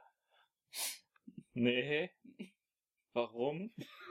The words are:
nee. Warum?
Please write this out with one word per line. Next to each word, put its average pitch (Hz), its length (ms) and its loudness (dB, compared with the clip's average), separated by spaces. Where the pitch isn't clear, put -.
nee. 127 560 4
Warum? 123 600 0